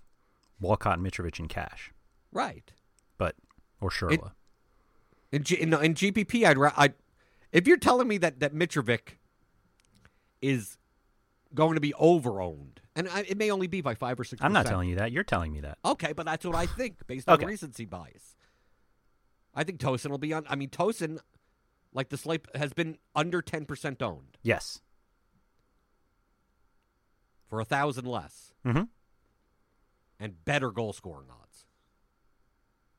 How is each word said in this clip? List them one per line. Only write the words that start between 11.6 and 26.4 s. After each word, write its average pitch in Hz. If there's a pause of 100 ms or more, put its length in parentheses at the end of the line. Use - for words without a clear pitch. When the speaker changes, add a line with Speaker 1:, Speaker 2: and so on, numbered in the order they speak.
Speaker 2:
to 156
be 147
overowned, 98 (160)
and 180
I, 185
it 196
may 214
only 190
be 180
by 131
five 123
or 117
six -
percent. -
Speaker 1:
I'm 175
not 143
telling 90
you 87
that. 110
You're 165
telling 87
me 73
that. 71
Speaker 2:
Okay, 165
but 160
that's 160
what 170
I 175
think 240
based 131
on 165
Speaker 1:
Okay. 147
Speaker 2:
recency 156
bias. - (1160)
I 147
think 170
Tosin 135
will 139
be 156
on. 156
I 139
mean, 139
Tosin, 170 (760)
like 131
the 135
slate, 160 (100)
has 139
been 160 (160)
under 170
ten 156
percent 139
owned. 82
Speaker 1:
Yes. - (2750)